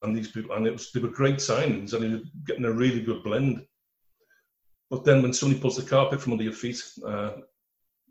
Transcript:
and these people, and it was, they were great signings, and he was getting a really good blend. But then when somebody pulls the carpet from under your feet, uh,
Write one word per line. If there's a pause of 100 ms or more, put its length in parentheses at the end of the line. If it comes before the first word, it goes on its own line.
and
these
people,
and
it
was,
they
were
great
signings,
and
he
was (180)
getting
a
really
good
blend. (1300)
But
then
when
somebody
pulls
the
carpet
from
under
your
feet, (220)
uh, (760)